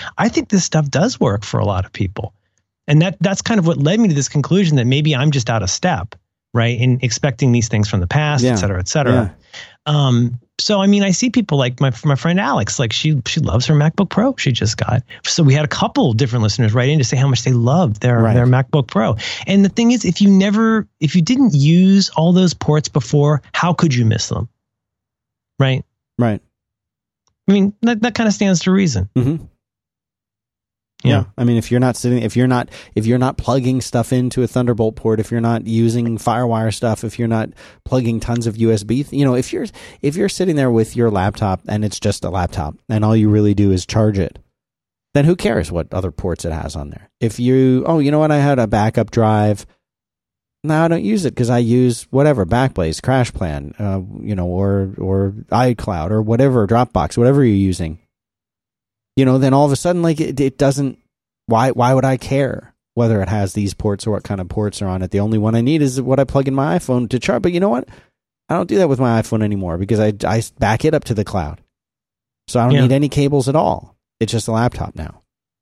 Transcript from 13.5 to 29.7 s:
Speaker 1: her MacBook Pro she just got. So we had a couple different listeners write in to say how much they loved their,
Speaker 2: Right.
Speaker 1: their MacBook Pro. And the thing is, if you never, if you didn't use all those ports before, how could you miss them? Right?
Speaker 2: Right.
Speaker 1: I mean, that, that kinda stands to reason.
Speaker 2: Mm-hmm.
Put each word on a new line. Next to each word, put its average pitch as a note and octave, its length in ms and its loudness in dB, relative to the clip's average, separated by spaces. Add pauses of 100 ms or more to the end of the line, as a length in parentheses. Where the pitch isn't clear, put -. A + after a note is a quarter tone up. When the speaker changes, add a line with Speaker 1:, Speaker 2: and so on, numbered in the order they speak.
Speaker 1:
her D#3+ 80 4
MacBook D#3 360 2
Pro B3+ 260 0
she - 160 -2
just A2 240 -2
got. A#2+ 260 -2 (220)
So - 180 -2
we C3+ 120 6
had D3+ 100 0
a - 40 -4
couple G#3 440 0
different A2 320 0
listeners G#2+ 280 0
write B2 160 0
in D#3 100 2
to C3 60 2
say B2+ 120 -2
how C3 100 2
much B2+ 160 0
they C3 100 0
loved B2 480 2
their, B2 200 2
Speaker 2:
Right. A2+ 140 4
Speaker 1:
their A#2+ 120 4
MacBook B2+ 400 2
Pro. A#2 300 -2 (320)
And G3 160 4
the G3 40 4
thing A#3 220 2
is, B3 140 0
if F3 160 0
you G3+ 100 6
never, G#3+ 560 2 (140)
if D#3 160 0
you F3+ 60 4
didn't B3 320 2
use F3+ 560 4
all E3 220 2
those F3+ 220 4
ports D3+ 340 0
before, D3 540 0 (100)
how F3 200 0
could D#3+ 200 2
you B2 120 2
miss - 240 0
them? G2 200 -6 (1120)
Right? C3 260 0 (320)
Speaker 2:
Right. A2+ 240 -2 (1080)
Speaker 1:
I F#3+ 40 4
mean, G3+ 300 2
that, A3+ 200 0
that A#3 120 -2
kinda A3+ 160 0
stands G3 300 0
to F#3 100 -2
reason. D3 460 0
Speaker 2:
Mm-hmm. C3 280 -2 (1600)